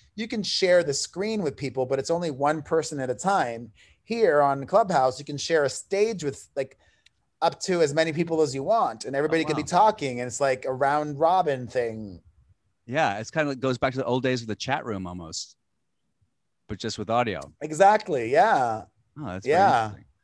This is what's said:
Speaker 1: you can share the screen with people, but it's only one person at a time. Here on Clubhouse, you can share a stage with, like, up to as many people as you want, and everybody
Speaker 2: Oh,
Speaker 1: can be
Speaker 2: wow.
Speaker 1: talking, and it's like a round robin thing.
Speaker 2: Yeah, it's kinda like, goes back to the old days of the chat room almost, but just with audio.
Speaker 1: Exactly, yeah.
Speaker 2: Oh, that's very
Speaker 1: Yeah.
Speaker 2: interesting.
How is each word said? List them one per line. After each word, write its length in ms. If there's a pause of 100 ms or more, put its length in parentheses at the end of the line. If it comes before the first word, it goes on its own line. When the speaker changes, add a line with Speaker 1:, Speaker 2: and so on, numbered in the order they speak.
(160)
Speaker 1:
you 120
can 140
share 420
the 120
screen 480
with 140
people, 280
but 140
it's 100
only 220
one 320
person 360
at 120
a 40
time. 560 (320)
Here 380
on 240
Clubhouse, 540
you 60
can 120
share 280
a 40
stage 540
with, 320
like, 240 (600)
up 200
to 220
as 100
many 200
people 280
as 140
you 80
want, 420
and 100
everybody 280
Speaker 2:
Oh, 40
Speaker 1:
can 100
be 60
Speaker 2:
wow. 40
Speaker 1:
talking, 540
and 60
it's 120
like 260
a 80
round 460
robin 480
thing. 540 (680)
Speaker 2:
Yeah, 320
it's 100
kinda 200
like, 100
goes 180
back 140
to 80
the 60
old 180
days 180
of 60
the 80
chat 300
room 200
almost, 520 (1120)
but 100
just 180
with 120
audio. 320 (200)
Speaker 1:
Exactly, 680
yeah. 520 (360)
Speaker 2:
Oh, 60
that's 200
very 140
Speaker 1:
Yeah. 240
Speaker 2:
interesting. 220 (180)